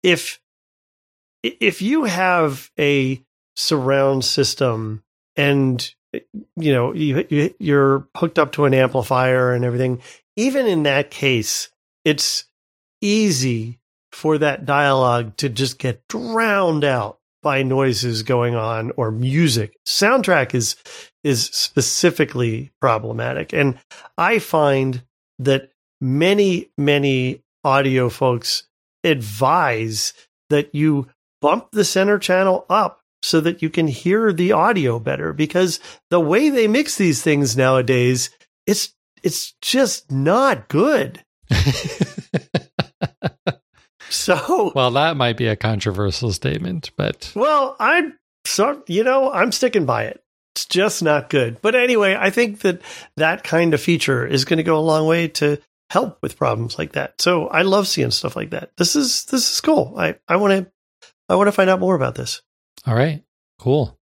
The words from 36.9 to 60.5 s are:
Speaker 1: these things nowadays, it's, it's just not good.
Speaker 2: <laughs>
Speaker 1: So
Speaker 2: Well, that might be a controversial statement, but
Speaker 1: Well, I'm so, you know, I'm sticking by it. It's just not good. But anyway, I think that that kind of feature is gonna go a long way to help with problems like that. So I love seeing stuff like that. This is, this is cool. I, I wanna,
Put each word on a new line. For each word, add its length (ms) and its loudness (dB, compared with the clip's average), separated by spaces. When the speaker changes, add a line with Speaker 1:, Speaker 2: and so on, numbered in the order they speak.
Speaker 1:
these 280 2
things 340 2
nowadays, 720 2
it's, 260 -2
it's 380 -4
just 500 -2
not 560 0
good. 560 0
Speaker 2:
<laughs> 60 2
Speaker 1:
So 680 0
Speaker 2:
Well, 160 4
that 260 2
might 180 0
be 120 -2
a 80 0
controversial 760 -2
statement, 640 -6
but 400 -6
Speaker 1:
Well, 440 0
I'm 380 0
so, 420 -2
you 160 0
know, 280 2
I'm 200 0
sticking 340 0
by 200 -2
it. 180 -12
It's 100 -8
just 380 0
not 260 0
good. 320 0
But 140 0
anyway, 420 2
I 120 0
think 320 -2
that 200 0
that 260 0
kind 300 2
of 80 0
feature 440 0
is 200 0
gonna 180 0
go 140 2
a 20 0
long 280 2
way 220 2
to 280 0
help 320 -2
with 160 -8
problems 420 -4
like 140 -6
that. 260 -8
So 280 0
I 160 0
love 240 2
seeing 240 -2
stuff 240 -4
like 160 -8
that. 260 -10
This 180 0
is, 300 -2
this 260 -2
is 100 -4
cool. 360 0
I, 180 -2
I 100 2
wanna, 300 2